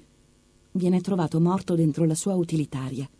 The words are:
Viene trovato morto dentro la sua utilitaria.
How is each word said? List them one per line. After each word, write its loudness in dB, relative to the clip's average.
Viene 2
trovato 0
morto 0
dentro 2
la 2
sua -2
utilitaria. -4